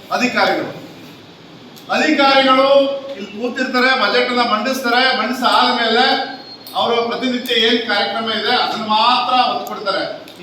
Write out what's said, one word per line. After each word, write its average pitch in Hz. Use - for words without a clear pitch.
ಅಧಿಕಾರಿಗಳು. 190
ಅಧಿಕಾರಿಗಳು 269
ಇಲ್ಲಿ 208
ಕೂತಿರ್ತಾರೆ, 247
ಬಜೆಟ್ 240
ಅನ್ನ 247
ಮಂಡಿಸ್ತಾರೆ, 247
ಮಂಡಿಸಿ 233
ಆದ್ಮೇಲೆ 240
ಅವರು 233
ಪ್ರತಿನಿತ್ಯ 240
ಏನ್ 233
ಕಾರ್ಯಕ್ರಮ 208
ಇದೆ 214
ಅದನ್ನ 214
ಮಾತ್ರ 226
ಒತ್ತು -
ಕೊಡ್ತಾರೆ. -